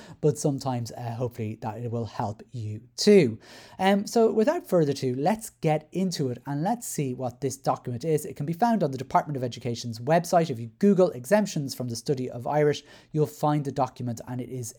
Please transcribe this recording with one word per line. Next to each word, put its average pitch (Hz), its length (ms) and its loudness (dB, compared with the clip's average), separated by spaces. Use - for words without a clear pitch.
but 151 180 2
sometimes, 131 540 -2
uh, 117 240 -8
hopefully 117 460 -4
that 110 160 -6
it 117 120 -6
will 117 160 -4
help 107 460 -6
you 110 300 -8
too. 160 420 6
Um, 196 260 2
so 226 260 4
without 254 360 0
further 156 240 4
ado, 131 240 -2
let's 180 340 -2
get 156 440 0
into 170 360 -2
it 123 160 -6
and 143 160 -4
let's 233 240 -2
see 135 280 -4
what 127 260 -6
this 131 160 -4
document 127 480 -4
is. 151 220 0
It - 100 -12
can 147 100 -6
be 165 60 -2
found 214 320 2
on 139 80 0
the 131 60 -6
Department 151 400 0
of 123 80 -2
Education's 117 540 -6
website. 165 500 2
If 117 100 -6
you 117 200 -10
Google 185 320 6
exemptions 147 640 0
from 127 120 -6
the 117 80 -4
study 127 360 -2
of 120 160 -8
Irish, 147 360 2
you'll 151 160 2
find 151 360 0
the 139 80 -4
document, 123 560 -4
and 123 140 -8
it - 80 -12
is, 123 300 -8